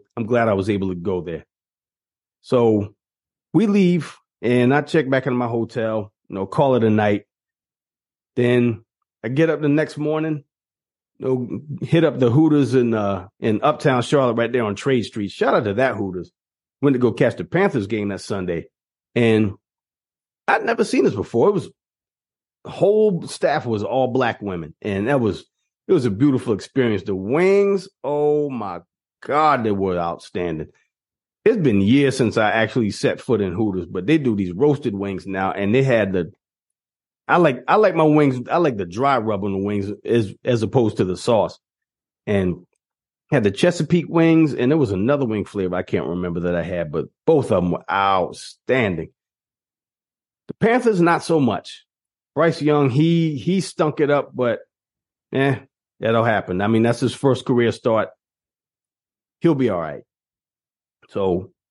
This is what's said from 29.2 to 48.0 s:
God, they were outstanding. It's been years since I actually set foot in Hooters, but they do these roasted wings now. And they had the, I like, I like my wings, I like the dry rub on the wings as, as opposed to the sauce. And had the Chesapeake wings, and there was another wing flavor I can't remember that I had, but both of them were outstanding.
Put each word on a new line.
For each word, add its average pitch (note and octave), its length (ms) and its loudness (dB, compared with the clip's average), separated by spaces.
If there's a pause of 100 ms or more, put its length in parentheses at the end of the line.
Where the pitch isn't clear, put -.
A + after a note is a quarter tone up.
God, C#3 420 2
they G#2+ 60 0
were F#2+ 280 0
outstanding. E2+ 720 -6 (800)
It's A#3 100 4
been B2 240 2
years C3 360 4
since A2+ 200 2
I G#2+ 140 4
actually A2 400 0
set - 320 -2
foot A2 180 0
in F2+ 140 -4
Hooters, F#2+ 320 -2
but F#2 180 -8
they D#3+ 140 2
do B2 180 0
these F#2 160 -4
roasted C3 420 0
wings G2 320 -6
now. F#2+ 260 -4
And G2+ 220 -2
they C3+ 80 4
had A2+ 300 2
the, F2 200 -2 (920)
I D#3 120 2
like, C#3+ 300 2
I E3+ 80 4
like G3+ 180 4
my D#3+ 100 2
wings, D3 460 2
I D#3+ 80 0
like D3 180 0
the G2 80 -4
dry B2 340 0
rub G#2+ 260 -4
on G2+ 80 -4
the G2 120 -4
wings G#2 260 -4 (140)
as, A2 300 0 (100)
as A#2+ 180 0
opposed A2 360 0
to G#2+ 60 2
the F2+ 120 -4
sauce. G2+ 420 0 (680)
And F#2 400 -2 (640)
had C3+ 100 2
the G2+ 80 4
Chesapeake F3 580 0
wings, D#3+ 460 4
and B2 160 0
there D#3+ 80 2
was A2+ 140 0
another C3 340 0
wing G#2+ 180 -4
flavor F#2 300 -4
I F#2 80 -2
can't E2+ 240 -4
remember F2 340 -4
that F2 140 -2
I E2+ 80 -2
had, E2+ 300 -6
but D2+ 140 -4 (200)
both D#3+ 240 2
of F#2 120 2
them F2+ 100 0
were - 180 -6
outstanding. F#2+ 1200 -2 (1400)